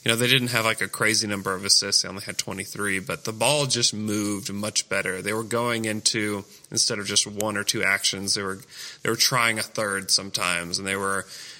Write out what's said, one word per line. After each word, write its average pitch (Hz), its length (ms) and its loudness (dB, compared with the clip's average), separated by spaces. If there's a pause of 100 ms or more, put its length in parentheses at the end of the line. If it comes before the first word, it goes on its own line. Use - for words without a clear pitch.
You 117 60 2
know, 113 60 6
they 120 100 2
didn't 123 220 4
have, 117 180 4
like, 110 160 2
a 95 60 -2
crazy 110 380 2
number 98 280 -2
of 95 100 -6
assists. 98 380 4
They 90 80 -6
only 98 140 -8
had 98 120 -8
twenty-three, 98 640 -4
but 90 260 -4
the 113 80 -4
ball 135 320 2
just 120 300 2
moved 104 580 -2
much 104 380 -4
better. 92 320 -2
They 101 100 -2
were 113 120 -2
going 117 420 0
into, 107 580 -2 (260)
instead 107 280 0
of 98 80 -6
just 101 200 2
one 104 300 -2
or 101 80 0
two 107 180 0
actions, 98 520 0
they 104 80 -2
were, 95 160 -4 (440)
they 107 60 0
were 113 80 2
trying 117 420 4
a 104 40 -2
third 98 480 -2
sometimes, 90 680 0
and 98 80 -6
they 95 100 0
were, 98 280 -2 (360)